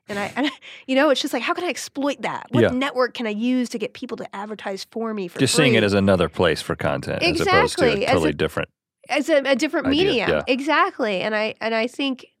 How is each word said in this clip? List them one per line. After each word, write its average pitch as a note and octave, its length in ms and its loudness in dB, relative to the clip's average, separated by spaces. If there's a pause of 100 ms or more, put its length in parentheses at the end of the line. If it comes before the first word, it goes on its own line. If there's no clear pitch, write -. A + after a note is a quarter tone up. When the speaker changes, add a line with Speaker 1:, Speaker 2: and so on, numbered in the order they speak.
Speaker 1:
And G3+ 120 -6
I, G3+ 160 -6
and B3+ 100 0
I, C#4+ 60 -2 (180)
<laughs> - 180 -20
you C4 80 -2
know, D4 140 6
it's C4 100 2
just D4 140 -4
like, C4 80 -4
how D#4 140 -2
can F4 80 -6
I F4 60 -2
exploit - 520 -6
that? D#3+ 300 -6
What A#3+ 100 4
Speaker 2:
Yeah. G#3+ 80 6
Speaker 1:
network B3+ 460 -2
can A#3+ 100 -6
I G#3+ 60 -2
use A#3+ 380 -2
to A#3 100 -8
get G3 160 -8
people A#3+ 220 -10
to - 180 -14
advertise G3+ 560 -10
for A3+ 200 -6 (280)
Speaker 2:
Just B2+ 160 2
seeing C#3 180 6
it A2+ 60 6
Speaker 1:
free? G#2+ 60 4
Speaker 2:
as G2 80 2
another G2 360 4
place E2 320 2
for E2 140 -4
content - 480 -4
as E4+ 180 0
opposed G4 380 2
to D4 60 4
a - 20 4
Speaker 1:
Exactly, G3+ 180 0
as - 80 0
Speaker 2:
totally D#2+ 160 2
Speaker 1:
a, D2+ 40 -2
Speaker 2:
different D#2+ 360 -2 (400)
Speaker 1:
as D4 200 -2
a, D#4 80 4
a C4+ 180 2
different D4 320 -2
Speaker 2:
idea, C#4+ 180 2
Speaker 1:
medium. C#4+ 240 2
Speaker 2:
yeah. D3+ 180 2
Speaker 1:
Exactly. C#4 760 0
And G#3+ 140 -2
I, G#3+ 240 -2
and A3+ 140 -2
I A3+ 140 0
think C4 400 -6 (120)